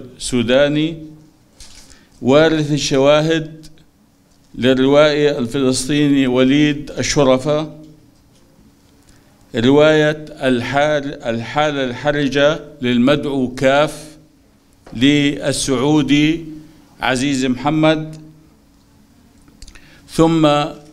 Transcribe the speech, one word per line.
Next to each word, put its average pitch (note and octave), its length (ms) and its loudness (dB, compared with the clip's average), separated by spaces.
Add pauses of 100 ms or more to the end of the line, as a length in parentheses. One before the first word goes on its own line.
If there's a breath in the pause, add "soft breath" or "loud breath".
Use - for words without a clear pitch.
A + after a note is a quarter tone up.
(200)
سوداني، C#3+ 800 0 (1200 loud breath)
وارث D3+ 500 2
الشواهد D3+ 960 0 (920)
للروائي C#3+ 800 2
الفلسطيني C#3 920 0
وليد C#3+ 720 2
الشرفة، D3 720 0 (1800 soft breath)
رواية D3+ 720 2
الحال-، C#3 960 -2
الحالة C#3 600 -4
الحرجة C#3+ 760 -2 (220)
للمدعو C3 680 0
كاف C3+ 680 -2 (760)
للسعودي D3 1500 0 (560 loud breath)
عزيز C3 440 -2
محمد، D#3 680 -2 (1900 soft breath)
ثم E3 380 2 (460)